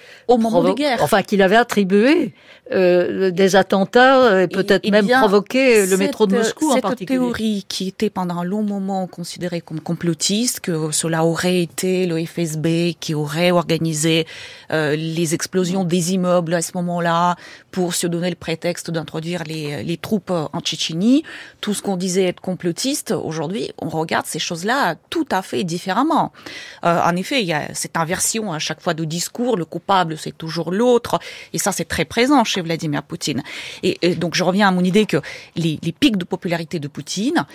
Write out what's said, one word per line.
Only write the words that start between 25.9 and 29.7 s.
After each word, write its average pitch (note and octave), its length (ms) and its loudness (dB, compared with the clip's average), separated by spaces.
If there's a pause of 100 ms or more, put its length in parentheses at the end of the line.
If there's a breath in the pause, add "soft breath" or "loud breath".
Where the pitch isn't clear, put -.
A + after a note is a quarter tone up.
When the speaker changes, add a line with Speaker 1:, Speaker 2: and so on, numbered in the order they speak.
Speaker 1:
Euh, E3+ 200 4
en F3 120 4
effet, A#3 260 0
il F3 40 -2
y E3+ 60 -2
a D3+ 220 -4
cette - 220 -6
inversion F3+ 560 -2
à D3+ 60 -4
chaque D#3 220 -6
fois E3+ 140 -2
de D#3+ 100 -6
discours, G3 520 -4
le D#3+ 80 -2
coupable, E3+ 540 0